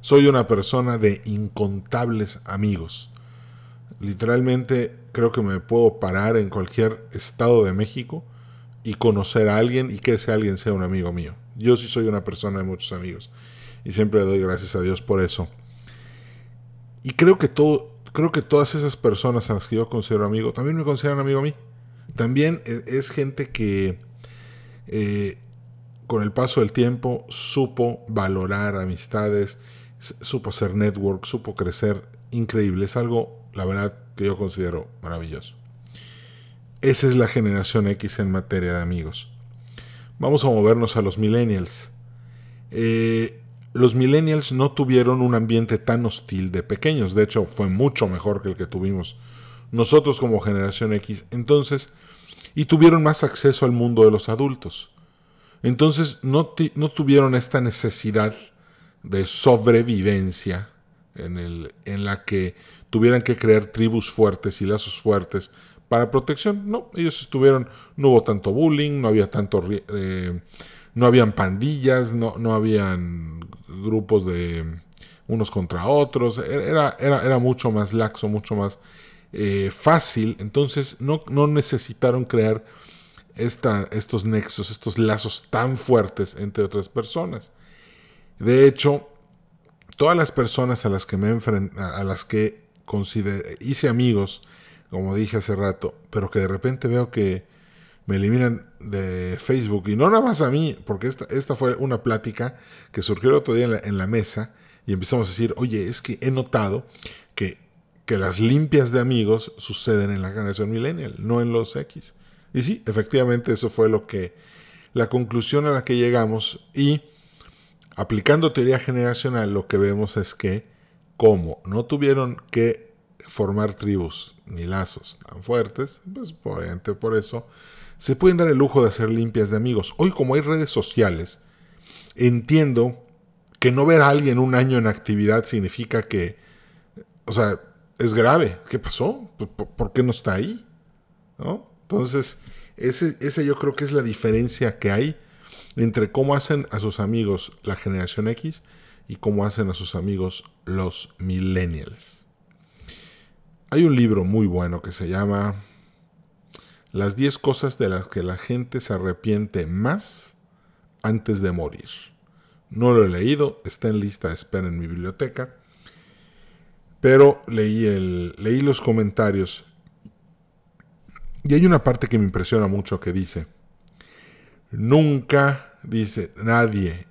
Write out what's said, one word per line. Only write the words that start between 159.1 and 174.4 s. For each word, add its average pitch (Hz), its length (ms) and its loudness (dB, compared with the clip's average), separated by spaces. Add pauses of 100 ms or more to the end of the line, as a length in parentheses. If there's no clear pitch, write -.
más 117 680 -4 (680)
antes 107 380 -2
de 95 100 0
morir. 82 380 -8 (800)
No 120 220 4
lo 117 120 10
he 92 40 2
leído, 131 560 0
está - 220 -6
en 107 120 0
lista 101 280 -6
de 82 80 -6
espera 92 320 -6
en 85 100 -6
mi 85 100 -6
biblioteca, 95 680 -8 (1400)
pero 139 480 8
leí 110 380 0
el, 92 520 -2
leí 113 240 0
los 143 200 2
comentarios 104 840 0 (1800)
y 143 100 2
hay 160 120 8
una 175 180 6
parte 123 240 0
que 117 120 2
me 104 60 4
impresiona 98 420 0
mucho 98 320 -4
que - 140 -6
dice, 87 340 -6 (1200)